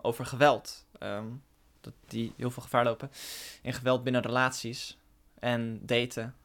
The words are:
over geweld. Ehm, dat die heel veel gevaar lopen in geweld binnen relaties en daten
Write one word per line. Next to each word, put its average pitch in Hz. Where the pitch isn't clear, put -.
over 120
geweld. 127
Ehm, 101
dat -
die 113
heel 123
veel 123
gevaar 120
lopen 120
in 131
geweld 127
binnen 123
relaties 123
en 117
daten 120